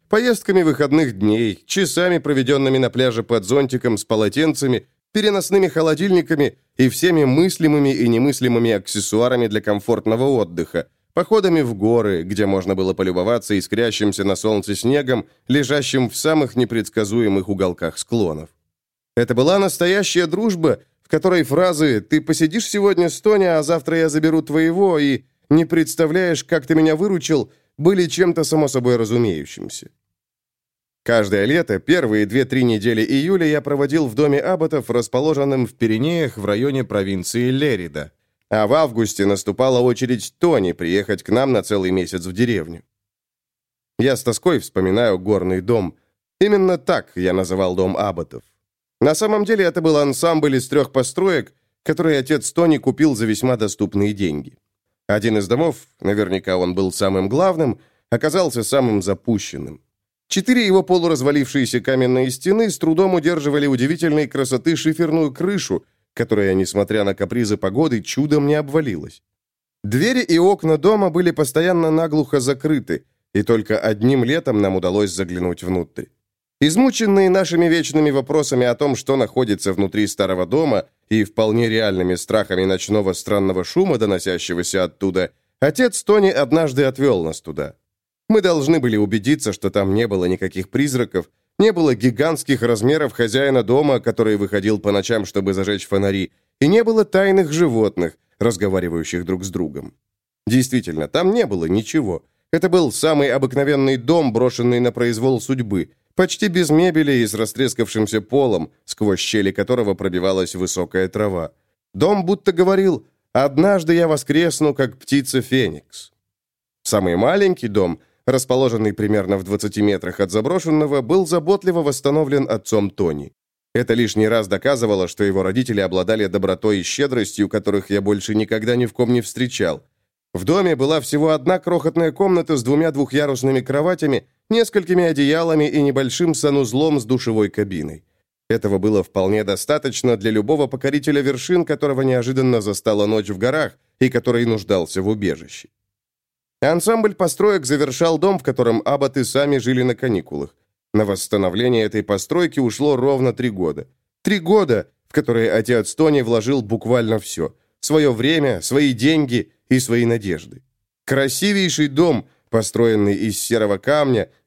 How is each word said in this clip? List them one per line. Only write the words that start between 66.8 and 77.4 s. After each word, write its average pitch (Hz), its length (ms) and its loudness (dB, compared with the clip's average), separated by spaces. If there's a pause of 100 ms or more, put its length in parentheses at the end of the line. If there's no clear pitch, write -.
на 98 100 -2
капризы 104 420 -4
погоды, 117 460 -2
чудом 147 440 0
не 147 80 2
обвалилась. 143 680 -4 (640)
Двери 165 360 0
и 165 180 2
окна 170 380 2
дома 196 320 2
были 170 220 0
постоянно 160 600 0
наглухо 156 500 0
закрыты, 131 640 -2 (280)
и 104 100 2
только 110 360 0
одним 117 460 0
летом 131 360 0
нам 95 160 2
удалось 92 360 0
заглянуть 90 500 -4
внутрь. 87 440 -6 (540)
Измученные 196 680 2
нашими 170 360 2